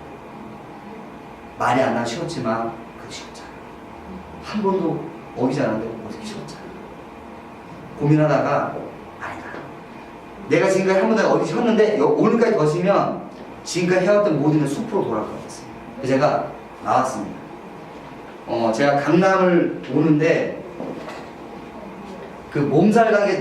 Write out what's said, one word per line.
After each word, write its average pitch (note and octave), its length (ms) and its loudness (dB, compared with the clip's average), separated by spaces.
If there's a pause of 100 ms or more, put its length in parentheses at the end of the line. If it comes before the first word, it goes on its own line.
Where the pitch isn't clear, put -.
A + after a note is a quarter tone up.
(1600)
말이 - 220 4
안 A2+ 140 2
나와 A#2 100 0
쉬었지만 A#2 680 -4 (260)
그래도 - 140 -14
쉬었잖아. - 360 -14 (960)
한 - 200 -4
번도 F#2 420 0 (320)
어기지 C3 240 0
않았는데 A2 480 -2
어떻게 - 160 -12
쉬었잖아. - 360 -10 (1400)
고민하다가 D3 760 4 (440)
아니다. - 280 -10 (1000)
내가 F3 200 4
지금까지 F#3+ 320 4
한 A3 140 4
번도 - 160 2
어디 - 160 2
쉬었는데 A3 540 4
여-, - 60 4
오늘까지 A3+ 500 4
더 D3+ 100 4
쉬면 F3+ 640 2 (320)
지금까지 F3+ 440 2
해왔던 G3+ 340 6
모든 D3+ 200 6
게 C#3+ 60 2
숲으로 G3+ 380 0
돌아갈 A2 240 -2
것 - 80 -10
같았어요. - 300 -14 (320)
그래서 C3 160 0
제가 - 320 4 (360)
나왔습니다. A2+ 560 0 (1080)
어, A#2 280 0
제가 C#3+ 220 4
강남을 F3+ 840 4 (120)
오는데 D#3 640 4 (1900)
그 - 80 -2
몸살 G#3 540 6
가게, G3 280 4